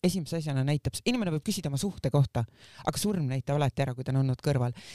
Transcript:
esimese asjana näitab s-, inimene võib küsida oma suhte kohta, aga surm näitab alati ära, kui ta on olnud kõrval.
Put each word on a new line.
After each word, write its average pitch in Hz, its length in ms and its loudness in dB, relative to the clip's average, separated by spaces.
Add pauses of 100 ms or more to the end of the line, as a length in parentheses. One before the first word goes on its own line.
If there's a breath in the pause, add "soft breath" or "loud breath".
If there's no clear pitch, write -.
esimese 175 360 -2
asjana 139 260 0
näitab 147 300 0
s-, - 120 -8
inimene 233 240 2
võib 156 140 -2
küsida 180 240 -2
oma 139 100 -2
suhte - 320 -2
kohta, 131 340 4 (400 loud breath)
aga - 140 0
surm 190 300 0
näitab 135 280 -2
alati 139 260 2
ära, 131 120 -2
kui 127 100 -8
ta 135 80 -2
on 135 100 4
olnud 131 200 0
kõrval. 123 320 2 (200 loud breath)